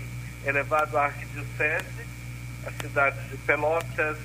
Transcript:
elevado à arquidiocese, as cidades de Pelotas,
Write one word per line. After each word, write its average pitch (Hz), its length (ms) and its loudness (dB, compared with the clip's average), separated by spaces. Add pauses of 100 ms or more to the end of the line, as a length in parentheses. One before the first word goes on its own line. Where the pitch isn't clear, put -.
(440)
elevado 143 540 2
à 143 60 6
arquidiocese, 147 1000 -2 (640)
as - 160 -6
cidades 135 380 4 (100)
de 131 60 -6 (100)
Pelotas, 156 800 2